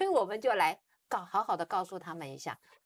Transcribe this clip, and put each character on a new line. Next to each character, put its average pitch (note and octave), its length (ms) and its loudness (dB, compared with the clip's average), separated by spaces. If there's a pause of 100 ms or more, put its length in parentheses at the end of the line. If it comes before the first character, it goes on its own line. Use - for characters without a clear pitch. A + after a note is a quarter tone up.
以 G4 60 2
我 D4 160 4
们 G#3+ 160 -4
就 B3 140 4
来 E3+ 220 2 (300)
告-， G3 160 -2
好 G3 180 0
好 A3 140 0
的 E3+ 100 -2
告 F#3+ 160 0
诉 F#3 160 -8
他 E3 160 -10
们 D#3 160 -10
一 C3+ 80 -12
下， - 220 -8 (260)